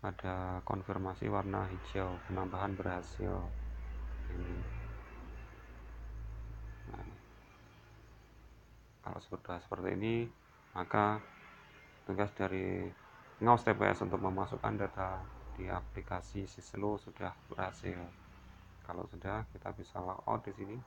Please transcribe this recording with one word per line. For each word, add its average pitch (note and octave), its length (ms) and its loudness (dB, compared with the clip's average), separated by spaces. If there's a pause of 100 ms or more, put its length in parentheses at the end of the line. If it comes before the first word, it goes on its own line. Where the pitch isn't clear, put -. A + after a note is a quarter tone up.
ada F#2 640 0
konfirmasi F#2+ 640 2
warna G2 400 4
hijau, F#2 400 0 (160)
penambahan F#2+ 480 2
berhasil. F#2+ 600 0 (1000)
Ini. F2+ 200 0 (2250)
Nah, - 120 -4
ini. - 140 -8 (1800)
Kalau - 240 -4
sudah - 400 -4
seperti F#2 320 0
ini, A2+ 200 4 (600)
maka G#2 480 6 (800)
tugas G2+ 320 2
dari F#2 480 2 (560)
pengawas A#2 240 10
T A2+ 80 8
P G2+ 160 6
S G2 160 6
untuk G2 160 4
memasukkan G2+ 560 2
data F#2+ 480 0 (320)
di F#2 160 -2
aplikasi F#2 800 -2
Sislo G2+ 480 0
sudah - 320 -4 (160)
berhasil. F#2 480 -2 (920)
Kalau F2 240 -4
sudah, G2 400 -2
kita F#2 240 -6
bisa F#2+ 240 -8
log F#2 320 -2
out A2 160 4
di G2+ 80 -4
sini. G2+ 340 -4